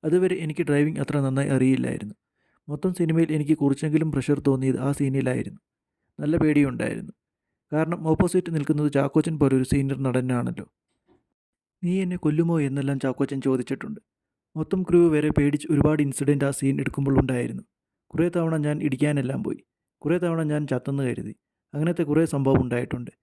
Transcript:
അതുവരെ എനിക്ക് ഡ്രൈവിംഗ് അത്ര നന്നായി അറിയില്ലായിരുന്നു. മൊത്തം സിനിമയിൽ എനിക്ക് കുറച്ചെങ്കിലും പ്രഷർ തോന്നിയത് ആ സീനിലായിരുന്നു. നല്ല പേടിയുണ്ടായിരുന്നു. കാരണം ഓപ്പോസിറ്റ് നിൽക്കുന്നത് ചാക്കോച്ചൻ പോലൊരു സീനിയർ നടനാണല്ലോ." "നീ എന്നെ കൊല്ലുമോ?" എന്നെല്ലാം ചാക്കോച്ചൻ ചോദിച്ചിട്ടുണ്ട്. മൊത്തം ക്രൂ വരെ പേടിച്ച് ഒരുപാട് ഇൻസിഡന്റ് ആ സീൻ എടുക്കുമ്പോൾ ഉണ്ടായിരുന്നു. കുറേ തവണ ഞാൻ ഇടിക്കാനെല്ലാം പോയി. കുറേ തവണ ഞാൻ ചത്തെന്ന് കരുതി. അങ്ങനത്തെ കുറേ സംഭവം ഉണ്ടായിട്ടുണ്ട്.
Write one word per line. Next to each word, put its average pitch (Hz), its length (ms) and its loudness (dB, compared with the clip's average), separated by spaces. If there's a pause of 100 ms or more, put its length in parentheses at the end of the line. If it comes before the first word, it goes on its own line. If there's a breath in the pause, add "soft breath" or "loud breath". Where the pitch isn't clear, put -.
അതുവരെ 180 320 2
എനിക്ക് 165 260 -6
ഡ്രൈവിംഗ് 147 380 0
അത്ര 143 200 -2
നന്നായി 135 280 0
അറിയില്ലായിരുന്നു. 131 640 0 (540)
മൊത്തം 151 260 -4
സിനിമയിൽ 160 380 2
എനിക്ക് 151 240 2
കുറച്ചെങ്കിലും 151 560 0
പ്രഷർ 139 280 0
തോന്നിയത് 131 400 0
ആ 139 120 -2
സീനിലായിരുന്നു. 131 680 -2 (600)
നല്ല 151 160 0
പേടിയുണ്ടായിരുന്നു. 139 760 0 (600)
കാരണം 160 360 -2
ഓപ്പോസിറ്റ് 170 460 2
നിൽക്കുന്നത് 147 380 0
ചാക്കോച്ചൻ 151 460 0
പോലൊരു 131 260 4
സീനിയർ 139 340 0
നടനാണല്ലോ." 127 760 -4 (1120)
"നീ 185 180 0
എന്നെ 180 140 -2
കൊല്ലുമോ?" 165 440 2
എന്നെല്ലാം 139 400 -2
ചാക്കോച്ചൻ 135 400 -2
ചോദിച്ചിട്ടുണ്ട്. 131 600 -2 (560)
മൊത്തം 185 260 -2
ക്രൂ 175 260 6
വരെ 151 200 4
പേടിച്ച് 147 420 2
ഒരുപാട് 147 320 4
ഇൻസിഡന്റ് 143 420 0
ആ 139 60 0
സീൻ 135 300 0
എടുക്കുമ്പോൾ 135 400 0
ഉണ്ടായിരുന്നു. 123 420 -2 (440)
കുറേ 170 220 0
തവണ 165 280 0
ഞാൻ 147 260 -2
ഇടിക്കാനെല്ലാം 139 640 -2
പോയി. - 200 -8 (400)
കുറേ 165 140 0
തവണ 165 240 -2
ഞാൻ 151 240 -2
ചത്തെന്ന് 139 360 -4
കരുതി. - 340 -6 (380)
അങ്ങനത്തെ 165 280 -2
കുറേ 151 220 2
സംഭവം 135 380 0
ഉണ്ടായിട്ടുണ്ട്. 123 480 -6 (120)